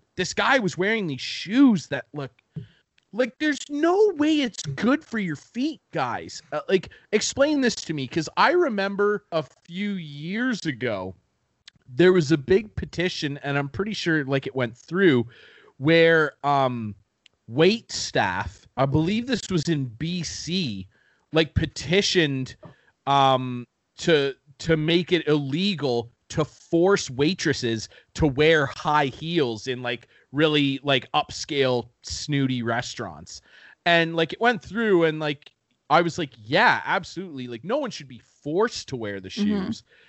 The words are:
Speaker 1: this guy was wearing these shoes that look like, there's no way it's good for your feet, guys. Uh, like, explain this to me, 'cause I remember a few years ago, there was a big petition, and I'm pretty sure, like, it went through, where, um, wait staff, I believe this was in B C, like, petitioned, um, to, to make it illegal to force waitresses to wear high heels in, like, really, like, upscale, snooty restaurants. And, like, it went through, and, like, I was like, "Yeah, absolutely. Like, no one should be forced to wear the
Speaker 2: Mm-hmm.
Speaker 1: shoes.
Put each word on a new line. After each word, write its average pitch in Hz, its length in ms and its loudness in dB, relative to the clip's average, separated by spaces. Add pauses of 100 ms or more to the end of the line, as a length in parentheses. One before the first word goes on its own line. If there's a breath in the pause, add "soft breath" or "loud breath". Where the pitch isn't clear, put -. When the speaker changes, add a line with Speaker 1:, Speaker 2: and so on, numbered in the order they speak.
(160)
Speaker 1:
this 180 180 -6
guy 233 240 2
was 196 180 -2
wearing 202 300 0
these 139 160 -6
shoes 226 680 2
that 135 260 -6
look 143 180 -10 (840 loud breath)
like, 233 260 -2
there's 302 300 -2
no 349 480 2
way 294 240 2
it's 240 220 -4
good 226 400 0
for - 140 -8
your 175 200 -2
feet, 262 420 -6 (140)
guys. 117 480 -4 (100)
Uh, 151 160 -4
like, 185 220 0 (240 soft breath)
explain 277 480 0
this 247 140 0
to - 180 -8
me, 139 140 -4
'cause 156 280 -4
I 214 160 4
remember 208 800 0
a 160 120 -2
few 190 500 -10
years 180 720 -6
ago, 107 500 -6 (720)
there 165 240 6
was 165 200 4
a 160 60 4
big 190 380 0
petition, 160 680 -4
and 139 140 -2
I'm 143 120 -2
pretty 202 240 -6
sure, 160 320 0
like, 135 200 -2
it - 100 -8
went 120 220 -2
through, 160 500 4 (500 loud breath)
where, 165 560 6 (100)
um, 127 520 0 (520)
wait 180 460 2
staff, - 840 -4
I 135 100 2
believe 165 400 0
this 247 240 -4
was 170 200 -2
in 147 160 -2
B 160 360 -6
C, 147 640 -6 (460)
like, 160 240 2
petitioned, 156 1000 0 (520 loud breath)
um, 131 580 2 (340)
to, 143 360 2 (240)
to 165 160 0
make 165 380 0
it 160 140 0
illegal 143 840 0 (180)
to 156 140 -2
force 175 680 0
waitresses 127 800 -2 (280 soft breath)
to 160 120 2
wear 151 380 4
high 151 400 0
heels 135 600 -2
in, 127 140 -4
like, 120 280 -8 (240 soft breath)
really, 147 500 2
like, 139 300 0
upscale, 131 760 0 (140)
snooty 135 600 -2
restaurants. 113 800 -6 (440 loud breath)
And, 165 280 2
like, 165 200 -2
it - 80 -10
went 226 200 2
through, 196 440 2
and, 156 160 0
like, 151 300 -6 (380)
I 156 120 6
was 170 160 -2
like, 156 180 -6
"Yeah, 127 480 2
absolutely. 160 640 -6
Like, 120 160 -12
no 208 140 -4
one 269 140 -6
should 143 180 -16
be 123 100 -20
forced - 680 -4
to 135 80 -8
wear 101 240 -8
the 92 80 -12
Speaker 2:
Mm-hmm. 202 380 -2
Speaker 1:
shoes. - 160 -8 (260 soft breath)